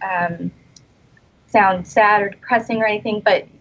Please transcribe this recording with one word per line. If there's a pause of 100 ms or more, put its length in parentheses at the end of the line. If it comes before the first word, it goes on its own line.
um, (960)
sound
sad
or
depressing
or
anything,
but (160)